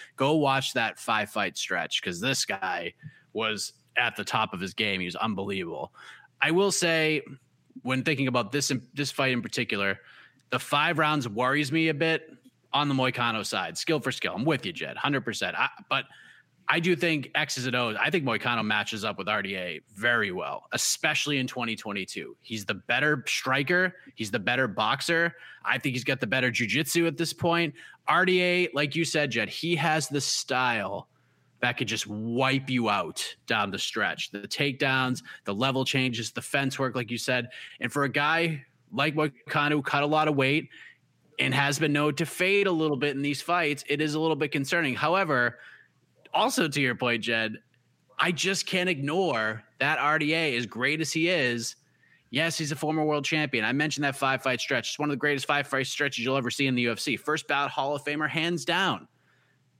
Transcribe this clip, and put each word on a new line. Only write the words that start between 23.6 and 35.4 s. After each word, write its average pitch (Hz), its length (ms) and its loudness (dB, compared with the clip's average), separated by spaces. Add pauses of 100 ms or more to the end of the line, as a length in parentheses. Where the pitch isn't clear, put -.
He's 104 160 -6
the 120 80 0
better 123 280 2
boxer. 135 680 0 (300)
I 120 120 2
think 131 180 -2
he's 117 100 -4
got 135 160 0
the 123 60 -2
better 127 240 2
jiu-jitsu 135 560 0
at 160 100 -4
this 165 160 -2
point. 170 400 0 (340)
R 165 160 4
D 185 180 4
A, 180 320 2
like 143 220 0
you 165 80 2
said, 147 280 0
Jed, 107 180 0
he 170 260 -2
has 156 320 2
the 139 140 -2
style 117 880 -2 (500)
that 120 180 0
could 117 100 -2
just 107 200 -4
wipe 123 640 0
you 120 200 2
out 95 460 -2 (120)
down 104 240 0
the - 80 -4
stretch. - 520 -2
The 101 100 -8
takedowns, 131 800 0 (240)